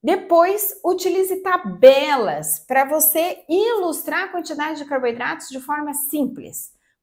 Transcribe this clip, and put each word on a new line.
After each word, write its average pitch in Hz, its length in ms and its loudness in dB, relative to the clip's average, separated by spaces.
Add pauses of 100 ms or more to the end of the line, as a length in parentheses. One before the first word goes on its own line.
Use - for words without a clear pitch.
Depois, 359 800 0
utilize 370 600 -2
tabelas 269 1160 4
pra 269 260 0
você 320 600 0
ilustrar 359 800 -2
a 370 40 -10
quantidade 320 500 -6
de 285 80 -10
carboidratos 262 640 -4
de 262 120 -12
forma 294 320 -6
simples. - 800 -6 (300)